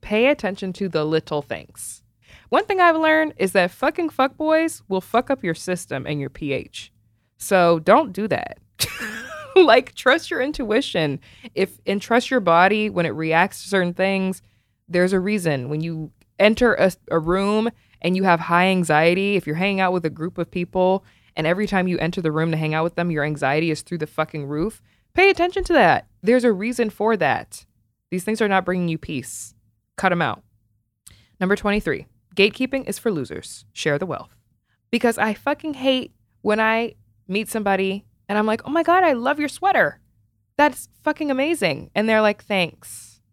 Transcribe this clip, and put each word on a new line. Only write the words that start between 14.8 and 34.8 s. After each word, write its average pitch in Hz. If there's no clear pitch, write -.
There's 180
a 190
reason. 170
When 151
you 160
enter 220
a, 180
a 165
room 196
and 180
you 190
have 175
high 170
anxiety, 180
if 180
you're 151
hanging 190
out 185
with 175
a 156
group 156
of 170
people 185
and 160
every 185
time 185
you 180
enter 175
the 160
room 160
to 160
hang 156
out 160
with 170
them, 170
your 151
anxiety 151
is 151
through -
the 151
fucking 151
roof, 151
pay 392
attention 359
to -
that. 185
There's 233
a 233
reason 220
for 220
that. 143
These 180
things 220
are 208
not 190
bringing 180
you 160
peace. -
Cut 185
'em 170
out. 131
Number 190
twenty-three, 202
gatekeeping 262
is -
for 233
losers. -
Share 143
the 190
wealth. -